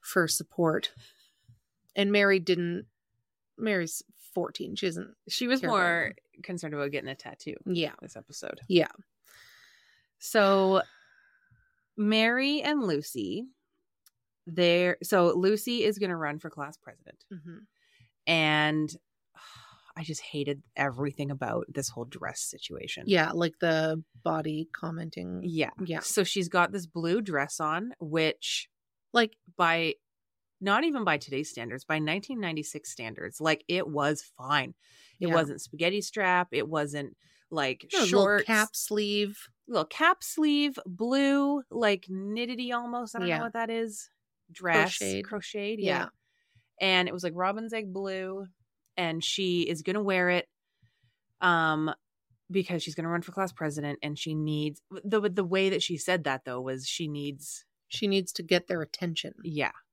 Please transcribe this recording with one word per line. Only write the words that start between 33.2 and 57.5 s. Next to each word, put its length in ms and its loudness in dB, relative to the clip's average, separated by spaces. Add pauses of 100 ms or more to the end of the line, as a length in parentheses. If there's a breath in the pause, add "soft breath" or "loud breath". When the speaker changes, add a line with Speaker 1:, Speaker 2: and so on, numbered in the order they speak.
Speaker 2:
like, 280 2
it 200 0
was 340 -2 (140)
fine. 380 -2 (440 soft breath)
It 100 -2
Speaker 1:
Yeah. 60 2
Speaker 2:
wasn't 280 2
spaghetti 400 -2
strap. 500 2
It 160 0
wasn't, 480 -4 (340 soft breath)
like, 440 -2
Speaker 1:
No, 60 4
little 80 4 (120)
Speaker 2:
shorts. 240 4
Speaker 1:
cap 320 2
sleeve. 720 -2 (180)
Speaker 2:
Little 200 0
cap 360 2
sleeve, 640 0
blue, 840 2
like, 400 2
knitted-y 600 -6
almost. 440 -6
I 40 -6
don't 80 -2
Speaker 1:
Yeah. 100 2
Speaker 2:
know 60 -4
what 100 -8
that 160 -4
is. 400 -6 (420)
Dress. 460 2
Speaker 1:
Crocheted. 280 0
Speaker 2:
Crocheted, 540 -6
Speaker 1:
Yeah. 240 2
Speaker 2:
yeah. 40 -10 (680)
And 300 4
it 40 -4
was, 120 -8
like, 100 0
robin's 380 -2
egg 220 -6
blue, 520 -6 (520)
and 260 0
she 440 2
is 140 -4
gonna 200 -2
wear 280 4
it, 180 2 (920)
um, 540 4 (560)
because 320 0
she's 120 -8
gonna 140 -4
run 140 0
for 100 -12
class 200 -2
president, 500 -4
and 160 -6
she 160 -4
needs, 460 -2 (240)
the, 240 2
the 160 0
way 260 4
that 120 0
she 160 -2
said 260 0
that, 200 -2
though, 160 -6
was 280 -6
she 200 -4
needs 560 -8 (240)